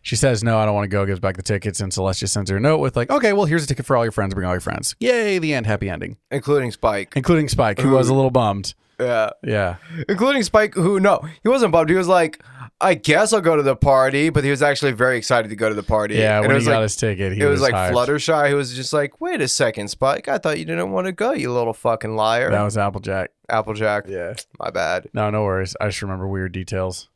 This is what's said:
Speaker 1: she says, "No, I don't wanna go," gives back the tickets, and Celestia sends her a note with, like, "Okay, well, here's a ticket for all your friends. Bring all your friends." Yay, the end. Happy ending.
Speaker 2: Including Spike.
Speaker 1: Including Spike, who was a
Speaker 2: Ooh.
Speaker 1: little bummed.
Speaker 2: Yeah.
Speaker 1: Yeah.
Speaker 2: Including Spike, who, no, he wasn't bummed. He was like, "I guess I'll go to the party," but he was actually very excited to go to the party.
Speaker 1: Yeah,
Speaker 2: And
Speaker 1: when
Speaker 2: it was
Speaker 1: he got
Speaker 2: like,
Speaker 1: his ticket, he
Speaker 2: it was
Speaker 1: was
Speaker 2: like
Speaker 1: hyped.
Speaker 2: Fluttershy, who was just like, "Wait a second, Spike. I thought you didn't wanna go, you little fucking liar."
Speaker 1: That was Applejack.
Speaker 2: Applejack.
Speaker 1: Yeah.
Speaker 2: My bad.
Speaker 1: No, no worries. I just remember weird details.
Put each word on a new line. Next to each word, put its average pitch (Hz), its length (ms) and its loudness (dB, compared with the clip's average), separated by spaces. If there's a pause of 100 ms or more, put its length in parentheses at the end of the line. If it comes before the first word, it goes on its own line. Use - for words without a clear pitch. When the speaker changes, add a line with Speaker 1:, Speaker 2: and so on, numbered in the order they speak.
Speaker 1:
she - 140 -4
says, 117 260 2
"No, 113 160 2
I 107 60 2
don't 104 100 0
wanna 101 140 -2
go," 98 160 0
gives 95 160 -2
back 95 160 -2
the 95 60 -12
tickets, 101 380 -4
and 95 120 -4
Celestia 92 360 -2
sends 98 220 -4
her 98 60 0
a 101 40 -2
note 156 180 2
with, 139 180 -2
like, 120 140 -2
"Okay, 247 240 2
well, 202 100 2
here's 156 180 0
a 143 40 -8
ticket 135 180 -4
for 139 100 0
all 117 120 4
your 107 60 -4
friends. 98 200 -2
Bring 95 140 -4
all 90 80 0
your 92 80 -2
friends." - 380 -6
Yay, 226 380 0
the 156 140 -2
end. 120 140 -2
Happy 101 240 -2
ending. 87 260 -8 (140)
Speaker 2:
Including 139 400 0
Spike. 101 460 -2
Speaker 1:
Including 151 320 2
Spike, 110 320 2
who 135 100 4
was 127 180 6
a 131 40 2
Speaker 2:
Ooh. 135 40 4
Speaker 1:
little 135 140 2
bummed. 107 420 0 (260)
Speaker 2:
Yeah. 113 320 0 (120)
Speaker 1:
Yeah. 101 340 -2 (340)
Speaker 2:
Including 240 320 2
Spike, 214 320 2
who, 185 260 2
no, 196 200 4 (220)
he 214 80 2
wasn't 240 220 4
bummed. 160 180 4
He 180 60 4
was 180 120 0
like, 170 340 2 (380)
"I 185 140 4
guess 202 400 2
I'll 208 80 4
go 160 140 4
to 147 60 4
the 135 140 2
party," 135 540 4
but 143 120 0
he 139 80 0
was 139 120 0
actually 143 300 2
very 123 260 2
excited 110 320 0
to 107 60 -8
go 110 120 0
to 107 60 0
the 104 80 -4
party. 107 320 0
Speaker 1:
Yeah, 107 240 4
Speaker 2:
And 107 80 2
Speaker 1:
when 127 60 4
Speaker 2:
it - 20 6
was 135 100 2
Speaker 1:
he 147 60 2
got 117 80 4
Speaker 2:
like, 110 60 2
Speaker 1:
his 104 120 -4
ticket, 98 380 -2
he 101 80 -4
Speaker 2:
it - 40 2
was 143 140 2
Speaker 1:
was 135 100 4
Speaker 2:
like 113 40 0
Speaker 1:
hyped. 92 180 0
Speaker 2:
Fluttershy, 143 560 0
who 143 80 2
was 127 180 -4
just 127 200 -6
like, 143 260 -2
"Wait 330 220 -4
a 123 60 -2
second, 113 400 -2
Spike. - 400 -2
I 139 100 -2
thought 151 200 -4
you 160 60 -8
didn't 170 280 -6
wanna 185 200 -4
go, 226 200 -2
you 127 200 -4
little 117 220 -2
fucking 110 420 -4
liar." 113 340 0
Speaker 1:
That 104 120 0
was 104 160 -2
Applejack. 98 520 -4 (200)
Speaker 2:
Applejack. 107 580 -2
Speaker 1:
Yeah. 90 260 -8 (240)
Speaker 2:
My - 120 -8
bad. 90 420 -4
Speaker 1:
No, 107 160 -2
no 107 160 -2
worries. 95 360 -2
I 107 80 -2
just 95 120 -6
remember 95 280 -6
weird 95 240 -4
details. 92 640 -6